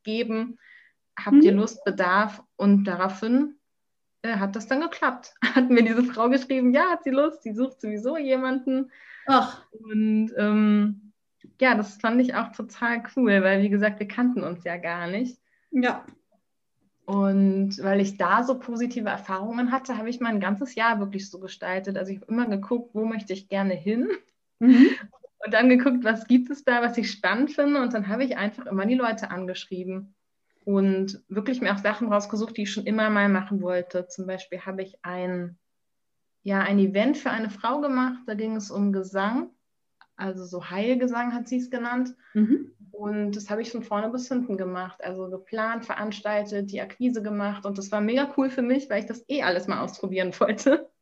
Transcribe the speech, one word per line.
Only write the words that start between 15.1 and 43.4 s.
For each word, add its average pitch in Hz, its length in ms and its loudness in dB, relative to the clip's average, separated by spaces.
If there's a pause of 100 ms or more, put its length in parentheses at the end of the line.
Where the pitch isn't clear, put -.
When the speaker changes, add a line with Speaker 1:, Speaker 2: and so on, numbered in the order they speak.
Speaker 2:
Ja. 247 340 0 (1000)
Speaker 1:
Und 196 760 2
weil 196 180 2
ich 196 160 -2
da 196 280 2
so 254 140 -2
positive 233 500 -6
Erfahrungen 226 640 -4
hatte, 254 260 -2
habe 220 120 -6
ich 247 100 -6
mein 226 200 0
ganzes 202 340 -2
Jahr 226 260 0
wirklich 196 300 -8
so 175 80 -16
gestaltet. 190 600 -6
Also 190 140 -6
ich 196 80 -10
habe - 120 -10
immer 233 160 0
geguckt, 214 460 -4
wo 214 100 -2
möchte 220 300 -6
ich - 140 -12
gerne 196 260 0
hin? 220 340 -2 (520)
Speaker 2:
Mhm. 254 360 8 (480)
Speaker 1:
Und 214 80 -6
dann 233 160 6
geguckt, 247 360 6
was 220 220 0
gibt 247 240 4
es 277 140 -10
da, 240 180 2
was 240 140 -2
ich 214 140 -2
spannend 226 420 0
finde. 285 300 2
Und 247 100 -2
dann 208 160 -4
habe 233 160 -2
ich 254 120 -4
einfach 214 300 -6
immer 196 200 -2
die 247 80 2
Leute 233 360 -2
angeschrieben 185 840 -10 (500)
und 196 640 2
wirklich 214 320 -4
mir 202 140 0
auch 196 40 -4
Sachen 208 320 -2
rausgesucht, 208 460 -2
die 214 60 -4
ich 202 100 -6
schon - 140 -8
immer 214 240 0
mal 202 180 4
machen 196 320 0
wollte. 180 480 -4
Zum 190 180 -12
Beispiel 185 380 -10
habe 190 180 -8
ich - 220 -18
ein, 180 540 -6 (840)
ja, 196 180 -2
ein 196 180 2
Event 196 400 2
für - 120 -4
eine 220 200 -4
Frau 247 300 -4
gemacht, 254 460 -2
da 220 80 -6
ging 220 220 -4
es 202 140 -8
um 202 220 0
Gesang, 190 580 -2 (680)
also 185 300 -8
so 175 240 -12
Heilgesang 240 640 -2
hat 240 140 -8
sie 254 100 -2
es 247 120 -6
genannt. 247 440 -4 (200)
Speaker 2:
Mhm. 214 400 2 (180)
Speaker 1:
Und 208 440 -4
das 208 140 -10